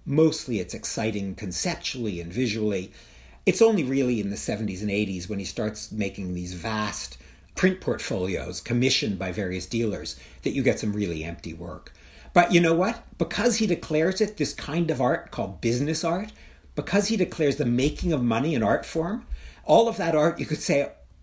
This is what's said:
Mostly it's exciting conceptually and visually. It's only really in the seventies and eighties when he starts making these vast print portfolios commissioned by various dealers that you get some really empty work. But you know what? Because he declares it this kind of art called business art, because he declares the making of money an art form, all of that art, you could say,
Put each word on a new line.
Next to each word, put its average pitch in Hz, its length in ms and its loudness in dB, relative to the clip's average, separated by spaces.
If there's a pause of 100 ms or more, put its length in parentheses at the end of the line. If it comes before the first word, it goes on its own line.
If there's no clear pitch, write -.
Mostly 143 540 2
it's 90 160 -6
exciting 101 640 -4
conceptually 104 840 -4
and 82 120 -10
visually. 107 600 -2 (540)
It's - 160 6
only 214 220 6
really 127 360 2
in 98 100 -2
the 101 60 -6
seventies 104 460 -4
and 104 80 -2
eighties 98 380 -2
when 101 100 -4
he 98 60 -4
starts - 480 -6
making 98 420 -4
these 87 200 -6
vast 107 640 -4 (360)
print 185 260 2
portfolios 92 800 -4
commissioned 123 560 0
by 92 140 -4
various 92 360 -4
dealers 113 520 -4 (240)
that 131 120 -2
you 131 100 -2
get 117 160 2
some 104 120 -2
really 90 300 -2
empty 82 320 -10
work. 85 380 -12 (420)
But 175 180 6
you 175 80 8
know 165 140 4
what? 190 260 0 (160)
Because 226 420 2
he 220 100 2
declares 170 520 0
it 214 180 -2
this 143 160 0
kind 160 360 -2
of 127 100 0
art 127 300 2
called 95 300 -6
business 131 420 0
art, 185 300 -2 (420)
because - 340 2
he 220 100 2
declares 165 380 2
the 127 100 0
making 135 480 2
of 131 80 2
money 131 320 2
an 117 80 2
art 107 240 2
form, 170 400 -4 (400)
all 202 220 8
of 220 100 -4
that 165 160 2
art, 160 260 4
you - 60 -4
could 151 120 -2
say, 143 320 2 (320)